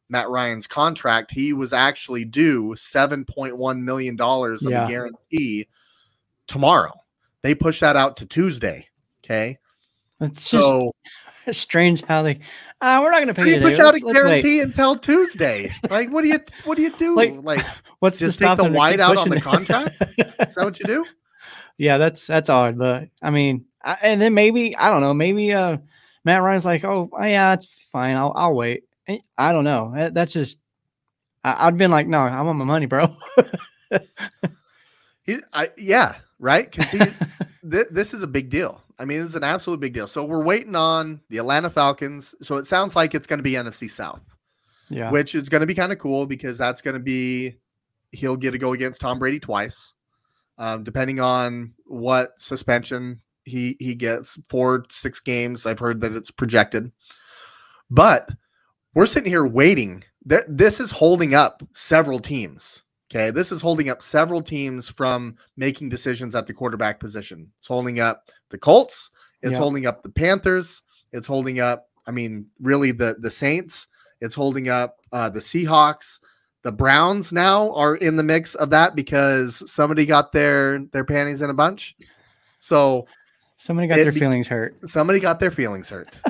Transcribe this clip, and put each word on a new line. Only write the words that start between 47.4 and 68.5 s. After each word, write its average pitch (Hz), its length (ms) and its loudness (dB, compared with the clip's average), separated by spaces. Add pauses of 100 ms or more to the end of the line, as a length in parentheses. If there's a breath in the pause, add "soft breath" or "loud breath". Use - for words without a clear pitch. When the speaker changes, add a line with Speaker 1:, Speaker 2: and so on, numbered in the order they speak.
Speaker 1:
he'll 131 240 -4
get 127 140 -4
to 127 60 -6
go 127 140 -4
against 127 300 -6
Tom 127 180 -4
Brady 135 220 -4
twice. 107 520 -8 (640)
Um, 113 280 -8
depending 131 340 -4
on 120 540 -2 (120)
what 127 540 -2
suspension 123 800 -4 (240)
he, 123 360 -6
he 127 160 -8
gets, 120 440 -6 (100)
four, 127 400 0
six - 300 -8
games. 120 460 -6
I've 110 140 -4
heard 117 220 -4
that 113 120 -4
it's 110 180 -12
projected. 113 600 0 (1000 loud breath)
But 147 380 6 (640)
we're 175 140 6
sitting 226 220 0
here 170 160 2
waiting. 123 580 2 (240)
Th-, 170 200 2
this 180 320 4
is 247 120 -4
holding 165 440 4
up 143 280 4 (100)
several 147 460 0
teams. 107 640 -10 (260)
Okay, 110 220 -2
this 175 220 -2
is 156 80 -8
holding 156 280 0
up 123 140 -8
several 165 380 0
teams 139 480 -8
from 123 480 -4 (180 soft breath)
making 135 320 -4
decisions 123 480 -6
at 113 100 -4
the 101 80 -14
quarterback 113 460 -4
position. 101 580 -16
It's - 100 -20
holding 123 340 -4
up 113 280 -4 (200 soft breath)
the 101 80 -14